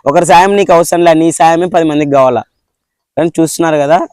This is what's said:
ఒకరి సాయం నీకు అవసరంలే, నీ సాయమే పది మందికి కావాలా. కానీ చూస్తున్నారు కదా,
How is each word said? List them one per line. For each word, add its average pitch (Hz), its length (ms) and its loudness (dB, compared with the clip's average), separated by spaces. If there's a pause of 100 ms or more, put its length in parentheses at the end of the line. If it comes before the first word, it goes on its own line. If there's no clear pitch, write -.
ఒకరి 165 200 0
సాయం 185 300 2
నీకు 196 180 0
అవసరంలే, 170 400 2
నీ 160 180 0
సాయమే 165 340 0
పది 175 180 -2
మందికి 147 280 -2
కావాలా. 131 320 0 (760)
కానీ 160 220 -4
చూస్తున్నారు 160 380 -2
కదా, 151 360 0